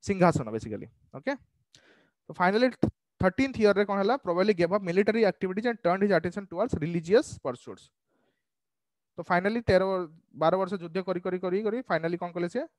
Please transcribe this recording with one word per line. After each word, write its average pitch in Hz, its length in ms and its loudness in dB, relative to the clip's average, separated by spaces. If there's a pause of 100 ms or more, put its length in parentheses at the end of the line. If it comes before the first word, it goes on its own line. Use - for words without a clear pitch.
ସିଂହାସନ 175 480 2
basically। 107 360 -8 (280)
ଓକେ, 147 160 -6 (920)
ତ - 100 -20
finally 208 320 2 (540)
ଥର୍ଟିନ୍ଥ 233 340 0
ଇୟରରେ 208 320 4
କଣ 202 140 -2
ହେଲା? 226 180 2
Probably 185 320 2
gave 170 240 2
up 208 80 -2
military 202 400 2
activities 190 460 -2
and 226 120 -4
turned 185 220 2
his 202 80 4
attention 180 340 0
towards 196 260 -4 (120)
religious 175 420 2 (140)
pursuits। - 480 -10 (1300)
ତ 170 80 -10
finally 202 400 0
ତେର, 185 180 4 (540)
ବାର 156 240 4
ବର୍ଷ 190 160 -4
ଯୁଦ୍ଧ 170 220 -8 (100)
କରି, 180 120 -2
କରି, 180 200 -4
କରି, 196 220 -2
କରି 220 180 -2
finally 170 400 -2
କଣ 175 160 -8
କଲେ 175 120 -4
ସିଏ? 262 180 -6 (120)